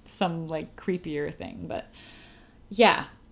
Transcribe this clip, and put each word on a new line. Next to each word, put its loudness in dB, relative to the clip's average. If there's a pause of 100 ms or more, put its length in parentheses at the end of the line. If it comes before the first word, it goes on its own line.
some, -2
like, -6
creepier -2
thing, -10
but -6 (800)
yeah, 6 (260)